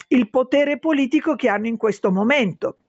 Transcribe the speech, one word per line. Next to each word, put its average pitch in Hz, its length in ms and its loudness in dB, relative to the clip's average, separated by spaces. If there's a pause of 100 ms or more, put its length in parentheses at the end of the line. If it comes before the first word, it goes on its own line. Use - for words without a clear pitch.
il 247 200 2
potere 285 480 0
politico 302 580 0
che 247 120 -2
hanno 208 200 0
in 226 100 -4
questo 208 340 -2
momento. 208 640 -2 (120)